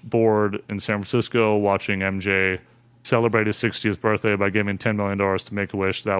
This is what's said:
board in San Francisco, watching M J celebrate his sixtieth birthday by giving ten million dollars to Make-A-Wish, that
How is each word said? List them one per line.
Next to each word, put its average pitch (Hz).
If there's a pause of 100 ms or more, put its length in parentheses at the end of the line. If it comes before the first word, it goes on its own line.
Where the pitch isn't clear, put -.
board 107
in 101
San 107
Francisco, 110
watching 101
M 95
J 95 (420)
celebrate 113
his 104
sixtieth 107
birthday 107
by 101
giving 101
ten 107
million 101
dollars 98
to 104
Make-A-Wish, 98
that 101